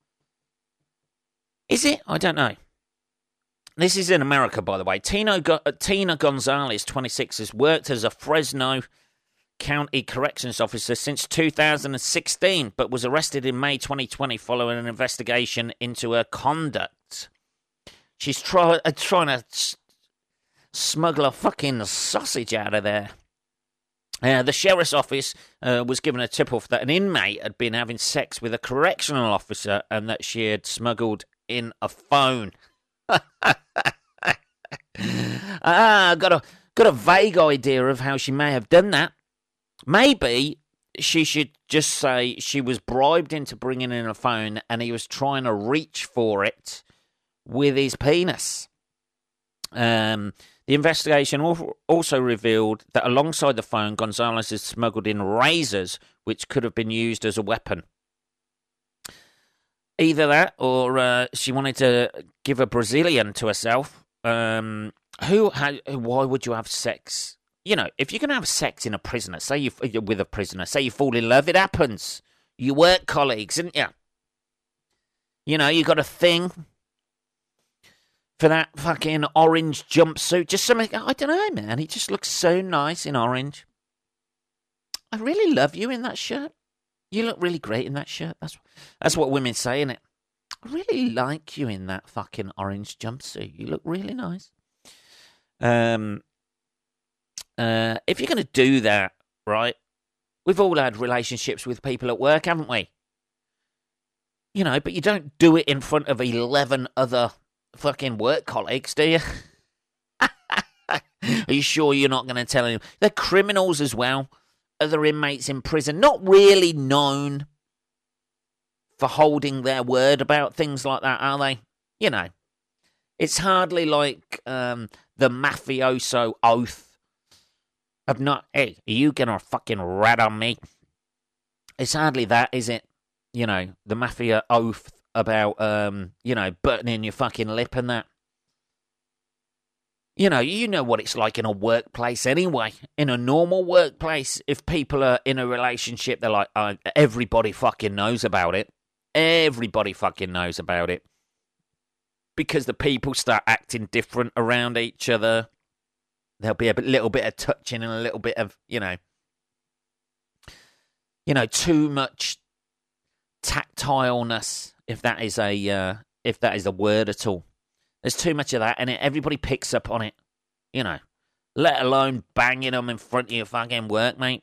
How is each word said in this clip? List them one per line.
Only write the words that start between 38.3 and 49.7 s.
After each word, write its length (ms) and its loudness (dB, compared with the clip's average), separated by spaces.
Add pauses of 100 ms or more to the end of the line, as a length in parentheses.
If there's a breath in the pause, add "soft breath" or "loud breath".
may 200 0
have 180 -2
done 220 8
that. 220 2 (720)
Maybe 720 2 (400)
she 240 2
should 260 0 (180)
just 240 2
say 480 0
she 220 -2
was 180 -2
bribed 540 2
into 220 -8
bringing 360 -6
in 140 -4
a 80 -6
phone 560 -4
and 120 -4
he 100 -4
was 160 -6
trying 360 -4
to 100 0
reach 520 -2
for 400 0
it 380 -8 (640)
with 300 2
his 200 0
penis. 720 0 (1040)